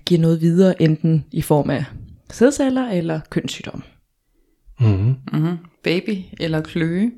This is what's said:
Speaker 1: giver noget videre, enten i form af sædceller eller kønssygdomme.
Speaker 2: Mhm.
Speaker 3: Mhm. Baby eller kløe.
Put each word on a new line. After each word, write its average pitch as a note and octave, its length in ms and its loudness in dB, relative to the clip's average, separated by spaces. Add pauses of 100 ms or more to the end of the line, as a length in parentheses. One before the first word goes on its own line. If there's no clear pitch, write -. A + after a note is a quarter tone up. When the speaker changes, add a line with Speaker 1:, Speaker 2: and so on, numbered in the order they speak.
Speaker 1:
giver E3+ 140 2
noget E3 200 2
videre, E3+ 420 4
enten D#3+ 500 2
i D#3 100 -2
form D3 280 0
af C3+ 140 -2 (460)
sædceller C4 600 2
eller E3 300 -2 (100)
kønssygdomme. - 520 -8 (960)
Speaker 2:
Mhm. A2 340 2 (180)
Speaker 3:
Mhm. E3 240 -2 (280)
Baby F#3 320 -2 (240)
eller D#3+ 200 -4
kløe. E3+ 580 -2